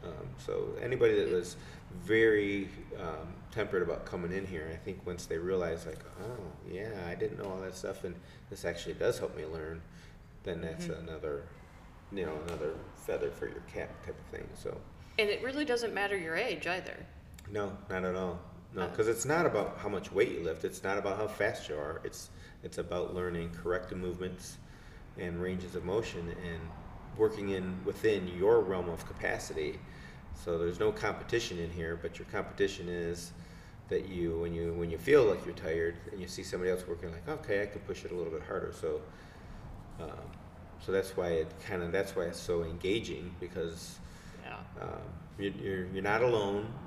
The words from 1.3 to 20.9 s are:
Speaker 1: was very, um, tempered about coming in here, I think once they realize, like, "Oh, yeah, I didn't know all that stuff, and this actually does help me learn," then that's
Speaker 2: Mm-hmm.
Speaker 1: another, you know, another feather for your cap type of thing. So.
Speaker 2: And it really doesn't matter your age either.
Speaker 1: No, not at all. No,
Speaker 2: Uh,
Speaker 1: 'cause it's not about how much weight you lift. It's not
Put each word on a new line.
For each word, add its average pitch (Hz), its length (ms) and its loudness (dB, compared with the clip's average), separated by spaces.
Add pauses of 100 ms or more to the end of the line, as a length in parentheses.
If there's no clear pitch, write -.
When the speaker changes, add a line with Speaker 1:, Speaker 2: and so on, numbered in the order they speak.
Speaker 1:
was 87 220 2 (480)
very, 104 640 8 (320)
um, 82 340 -4 (160)
tempered 101 320 4
about 85 220 2
coming 87 260 -2
in 95 160 0
here, 80 260 -4
I 82 40 -6
think 90 300 -6
once 87 200 -4
they 85 120 0
realize, 85 480 2
like, 78 120 -6 (240)
"Oh, 117 140 -6 (340)
yeah, 101 200 -4 (180)
I 90 60 -2
didn't 101 240 0
know 101 120 -4
all 92 120 -4
that 92 120 -4
stuff, 98 300 -4
and 87 100 -4 (360)
this 101 160 -10
actually 85 280 -2
does 92 240 2
help - 180 -4
me 78 100 -6
learn," 80 340 -6 (640)
then 87 160 -4
that's 82 260 -6
Speaker 2:
Mm-hmm. 82 220 -6
Speaker 1:
another, 76 360 -4 (680)
you 95 140 -2
know, 78 100 -2 (100)
another 82 280 -2 (200)
feather - 360 0
for - 160 -6
your - 160 -6 (100)
cap 95 180 -4 (140)
type - 140 -6
of - 80 -14
thing. - 280 -8
So. - 220 -6 (420)
Speaker 2:
And 208 120 4
it - 120 0
really 269 220 0
doesn't 233 300 2
matter 202 220 2
your 165 200 0
age 202 300 0
either. - 400 -2 (440)
Speaker 1:
No, 101 260 0 (120)
not 92 160 0
at 92 100 2
all. 90 240 0 (360)
No, 92 80 0
Speaker 2:
Uh, 87 120 -2
Speaker 1:
'cause 110 140 6
it's 113 160 4
not 160 220 6
about 101 320 2
how 104 100 -2
much 95 240 -2
weight 120 200 6
you - 120 -2
lift. 80 200 0
It's - 200 -2
not 98 140 2